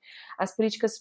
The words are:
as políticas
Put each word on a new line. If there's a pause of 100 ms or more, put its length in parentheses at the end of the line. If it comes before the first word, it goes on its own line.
(380)
as
políticas